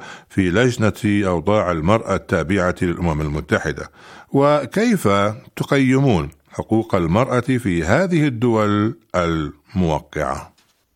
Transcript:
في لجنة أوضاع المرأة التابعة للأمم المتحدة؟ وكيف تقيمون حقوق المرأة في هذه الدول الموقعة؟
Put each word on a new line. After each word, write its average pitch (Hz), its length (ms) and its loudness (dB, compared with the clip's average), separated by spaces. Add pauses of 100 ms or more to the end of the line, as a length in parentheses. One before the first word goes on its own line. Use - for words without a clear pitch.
(300)
في 95 200 2
لجنة 104 760 0
أوضاع 90 440 0
المرأة 95 440 0
التابعة 90 640 0
للأمم 85 400 -2
المتحدة؟ 76 720 -4 (420)
وكيف 147 760 0 (480)
تقيمون 131 760 2 (200)
حقوق 107 460 -2
المرأة 110 440 2
في 110 440 -2
هذه 151 440 2
الدول 110 680 0 (200)
الموقعة؟ 78 1400 -4 (420)